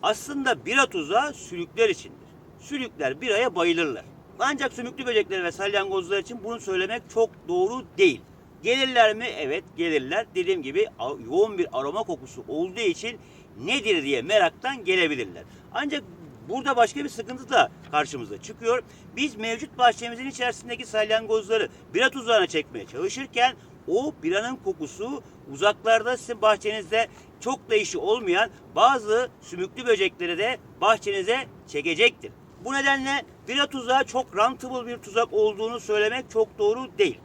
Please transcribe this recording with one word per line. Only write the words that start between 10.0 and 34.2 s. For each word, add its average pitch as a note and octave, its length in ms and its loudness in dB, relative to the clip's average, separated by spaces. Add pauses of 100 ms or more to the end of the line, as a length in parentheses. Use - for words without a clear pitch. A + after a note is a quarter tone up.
Dediğim F3+ 280 -2
gibi E3 240 0 (120)
a-, B2+ 140 -4 (120)
yoğun G3 320 2
bir F3 160 0
aroma D3 300 -4
kokusu C3 440 -10
olduğu F3+ 320 -4
için A3 400 -2 (440)
nedir G3+ 400 0
diye C3+ 180 0
meraktan G#3 640 2
gelebilirler. D3 580 0 (300)
Ancak C#4+ 300 -4 (460)
burada B3+ 260 0
başka A#3+ 280 4
bir C#4+ 60 -6
sıkıntı A#3+ 400 -12
da A3 220 6 (200)
karşımıza B2+ 500 -4
çıkıyor. A#3 420 -2 (320)
Biz C4 200 -4
mevcut A3+ 420 -8
bahçemizin A#3+ 480 2
içerisindeki A#3+ 600 -6
salyangozları A3 840 0 (240)
bira B3+ 160 4
tuzağına A3+ 380 2
çekmeye B2 400 -4
çalışırken A#3+ 680 0 (320)
o B3+ 260 0 (100)
biranın G#3 320 -2
kokusu G3 680 -8 (300)
uzaklarda A3 640 2
sizin A3+ 240 -8
bahçenizde G#3+ 680 2 (320)
çok - 300 -4
da A3+ 60 4
işi F#3 220 0
olmayan G#3 520 2 (260)
bazı A#3 540 4 (120)
sümüklü F#3+ 440 -8
böcekleri F#3 520 0
de A3+ 200 -2 (240)
bahçenize G#3 680 2 (200)
çekecektir. E3 640 0 (340)
Bu C4 80 -4
nedenle C#4 520 0 (220)
bira C#4+ 200 0
tuzağı B3+ 360 2
çok B3 340 -4